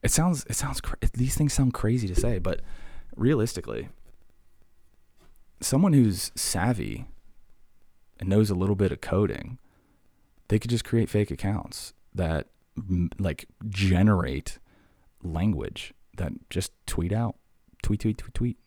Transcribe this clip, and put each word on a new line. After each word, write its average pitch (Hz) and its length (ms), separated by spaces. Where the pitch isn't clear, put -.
It 233 80
sounds, 160 400
it 117 60
sounds 139 240
cra-, - 180
these 127 240
things 147 160
sound 131 220
crazy 110 340
to 90 80
say, 117 240
but 90 200
realistically, 107 760
someone 165 320
who's 110 420
savvy 87 720
and 95 100
knows 104 220
a 95 60
little 98 180
bit 95 160
of - 100
coding, - 600
they 107 100
could 117 120
just 120 140
create 117 240
fake 104 220
accounts - 640
that, 80 360
m-, 92 340
like, 90 260
generate 95 920
language 82 720
that 71 160
just - 220
tweet 87 240
out, 113 240
tweet, 104 200
tweet, 110 180
tweet, - 160
tweet. 120 220